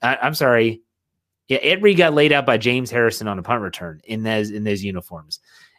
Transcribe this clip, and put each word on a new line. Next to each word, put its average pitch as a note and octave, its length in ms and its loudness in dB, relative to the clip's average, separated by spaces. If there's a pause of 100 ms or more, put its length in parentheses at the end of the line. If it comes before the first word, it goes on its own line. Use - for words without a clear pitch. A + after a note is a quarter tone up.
I, B2 200 0
I'm D#3 140 -2
sorry, A#2 460 2 (680)
yeah, C3 120 0
Ed F3+ 220 0
Reed G#3 160 4
got E3+ 160 4
laid D3 200 4
out C#3+ 120 0
by A#2 120 2
James B2 340 0
Harrison A2+ 380 0
on G2 100 -6
a E2+ 40 -10
punt A#2 180 -2
return F2 420 -12
in A2 200 -8
those, G#2+ 280 -2
in G#2 140 -6
those G2+ 180 -2
uniforms. E2+ 560 -10 (400)